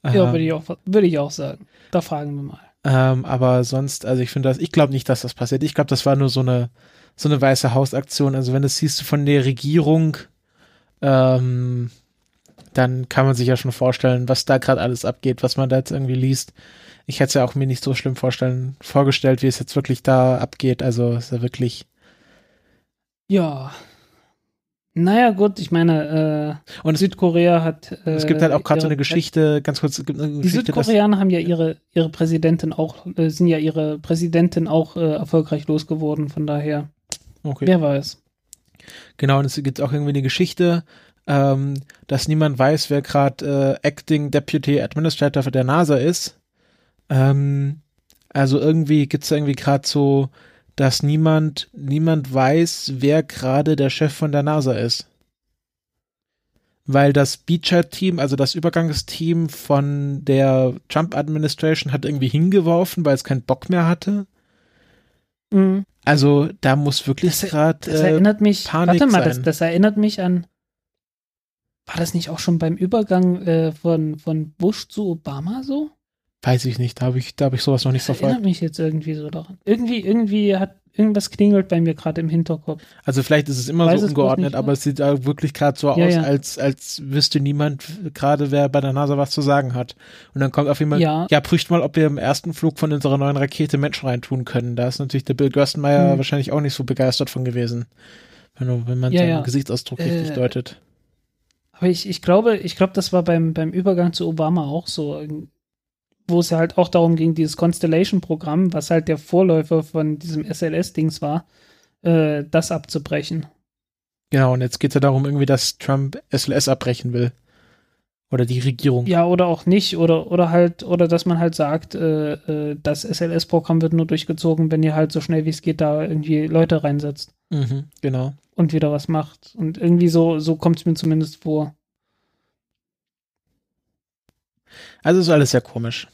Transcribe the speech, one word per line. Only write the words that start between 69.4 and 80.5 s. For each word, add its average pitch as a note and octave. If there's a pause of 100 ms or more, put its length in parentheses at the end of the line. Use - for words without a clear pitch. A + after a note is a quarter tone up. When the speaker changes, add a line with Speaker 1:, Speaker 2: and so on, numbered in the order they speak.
Speaker 1:
das D#3+
erinnert F#3
mich G#3+
an, F3+ (1400)
war -
das E3
nicht E3
auch D#3+
schon E3+
beim E3
Übergang, F#3
äh, D#3+
von, D#3
von D#3
Bush -
zu G#3
Obama E3
so? C#4+ (520)
Speaker 2:
Weiß B2+
ich B2
nicht, B2
da B2+
hab B2+
ich, -
da C#3+
hab C3
ich -
sowas C3+
noch C3
nicht B2+
Speaker 1:
Das -
Speaker 2:
verfolgt. -
Speaker 1:
erinnert A#3
mich F#3
jetzt D#3
irgendwie D#3
so D3+
daran. E3
Irgendwie, A#3
irgendwie G3+